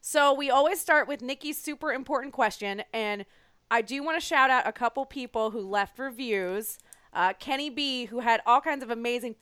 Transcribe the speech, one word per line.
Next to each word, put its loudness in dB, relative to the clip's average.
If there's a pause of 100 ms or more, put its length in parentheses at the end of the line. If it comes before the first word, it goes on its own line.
So 4
we 0
always 4
start 4
with -6
Nikki's -8
super -6
important -4
question, -2 (100)
and -4 (440)
I 2
do -6
wanna -2
shout 4
out 4
a -2
couple -2
people -4
who -6
left -4
reviews. -4 (320)
Uh, 2
Kenny -4
B, -4
who -6
had 4
all 6
kinds -4
of -12
amazing -4